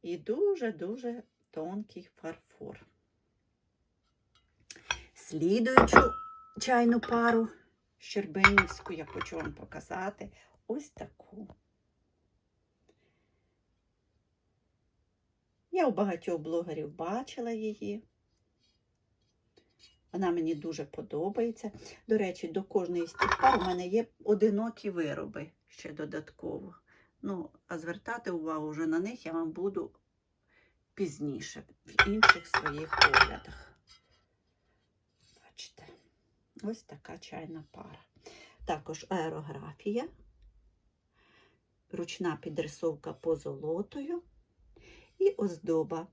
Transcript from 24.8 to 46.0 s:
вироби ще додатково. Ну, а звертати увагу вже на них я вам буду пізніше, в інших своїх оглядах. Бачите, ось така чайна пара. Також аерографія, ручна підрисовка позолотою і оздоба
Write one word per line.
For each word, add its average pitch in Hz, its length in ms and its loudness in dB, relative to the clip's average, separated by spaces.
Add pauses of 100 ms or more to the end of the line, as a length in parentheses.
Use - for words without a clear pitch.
вироби 160 640 -4 (160)
ще - 260 -16
додатково. 156 840 -10 (460)
Ну, 185 280 -6 (180)
а 175 100 -6
звертати 190 540 -8
увагу 156 380 -4
вже 160 180 -2
на 160 120 2
них 214 260 -6
я 165 60 -6
вам 165 200 -4
буду 185 400 -4 (1000)
пізніше, 147 680 -6 (220)
в - 220 2
інших 202 400 4
своїх 147 520 -4
оглядах. - 760 4 (1700)
Бачите, - 440 -18 (760)
ось 220 200 -6
така - 340 -16
чайна 160 540 -12
пара. - 280 -18 (680)
Також - 440 -6
аерографія, 160 960 -4 (1800)
ручна 170 500 -4
підрисовка 156 720 -4
позолотою 165 1120 -4 (920)
і 392 120 6
оздоба 165 840 0